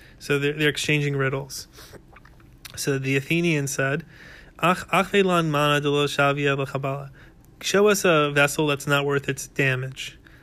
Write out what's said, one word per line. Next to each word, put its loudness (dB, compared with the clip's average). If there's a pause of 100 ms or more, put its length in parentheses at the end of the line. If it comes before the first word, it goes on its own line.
(180)
So -2
they're, 0
they're 2
exchanging -2
riddles. -6 (1080)
So -2
the 0
Athenian 0
said, -2 (540)
"Ach, 0
achvelan 2
mana 2
de -2
lo 2
shavia 0
lechabala." -6 (520)
Show 4
us 2
a 4
vessel 2
that's -4
not 2
worth -2
its -6
damage. -4 (240)